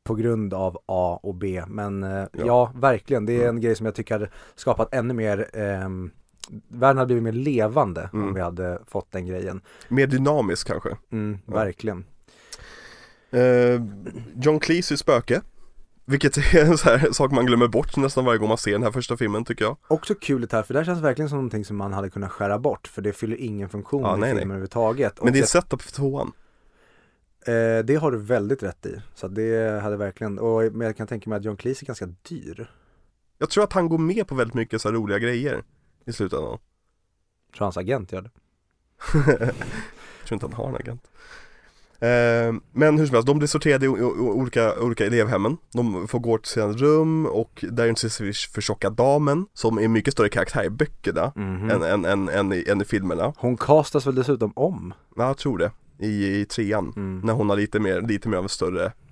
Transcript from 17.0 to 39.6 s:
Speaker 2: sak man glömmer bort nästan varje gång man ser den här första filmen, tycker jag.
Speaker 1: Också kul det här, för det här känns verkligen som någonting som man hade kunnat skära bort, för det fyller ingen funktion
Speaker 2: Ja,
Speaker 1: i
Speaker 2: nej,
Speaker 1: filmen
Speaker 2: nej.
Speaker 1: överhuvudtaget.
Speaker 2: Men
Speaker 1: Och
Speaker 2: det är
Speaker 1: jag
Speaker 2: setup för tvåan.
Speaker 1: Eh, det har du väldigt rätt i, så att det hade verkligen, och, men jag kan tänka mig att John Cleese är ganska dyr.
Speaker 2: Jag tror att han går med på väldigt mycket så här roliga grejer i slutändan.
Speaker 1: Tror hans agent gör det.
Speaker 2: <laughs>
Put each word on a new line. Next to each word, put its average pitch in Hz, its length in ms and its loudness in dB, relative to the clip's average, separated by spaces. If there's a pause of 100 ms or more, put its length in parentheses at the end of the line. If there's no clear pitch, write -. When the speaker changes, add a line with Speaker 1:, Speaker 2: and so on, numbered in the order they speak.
Speaker 2:
sak 135 200 2
man 123 140 4
glömmer 120 220 6
bort 110 280 0
nästan 135 280 2
varje 117 140 4
gång 107 100 0
man 113 100 2
ser - 140 -2
den 104 100 0
här 110 80 2
första 120 260 -4
filmen, 107 280 -2
tycker 113 200 -4
jag. 120 120 -2 (120)
Speaker 1:
Också 156 260 0
kul 135 260 -2
det 113 120 -6
här, 110 100 2
för - 120 -6
det 143 60 2
här 160 40 0
känns 175 160 -4
verkligen 147 280 0
som 143 100 -4
någonting 110 260 -4
som 104 120 -8
man 98 160 -6
hade 98 180 -4
kunnat 98 200 -8
skära 101 280 -2
bort, 123 300 -4
för - 140 -10
det 101 100 -2
fyller 113 280 -6
ingen 104 280 -8
funktion 107 340 -4
Speaker 2:
Ja, 95 140 0
Speaker 1:
i 101 40 0
Speaker 2:
nej, 117 100 0
Speaker 1:
filmen 131 60 0
Speaker 2:
nej. - 80 -2
Speaker 1:
överhuvudtaget. 110 760 -2
Speaker 2:
Men - 100 0
Speaker 1:
Och 123 40 4
Speaker 2:
det 135 60 4
är - 20 6
Speaker 1:
jag 113 80 4
Speaker 2:
setup - 340 0
för - 100 -16
tvåan. 139 400 -4 (1160)
Speaker 1:
Eh, 113 380 2
det 139 160 2
har 156 100 2
du 120 80 0
väldigt 107 440 0
rätt 92 240 -8
i, - 160 -10 (120)
så - 120 -10
att 95 80 -10
det 110 480 0
hade 104 140 -2
verkligen, 101 420 -6
och, 113 240 2 (100)
men 113 140 -6
jag 110 100 -4
kan 110 100 -8
tänka 110 240 -8
mig 107 60 -2
att 98 80 -6
John 107 120 -6
Cleese 127 260 -6
är 139 40 -18
ganska 107 200 -10
dyr. - 640 -14 (680)
Speaker 2:
Jag - 120 -2
tror 208 140 4
att 196 80 0
han 175 160 2
går 160 100 2
med 185 300 2
på 135 60 -8
väldigt 117 200 0
mycket 113 280 -2
så 107 60 -2
här 107 60 2
roliga 104 240 0
grejer 120 440 -2 (440)
i 120 60 -8
slutändan. 78 460 -4 (960)
Speaker 1:
Tror 104 80 -4
hans 95 120 -4
agent 95 360 -4
gör 92 100 -8
det. 110 80 -18 (840)
Speaker 2:
<laughs> 131 380 2 (680)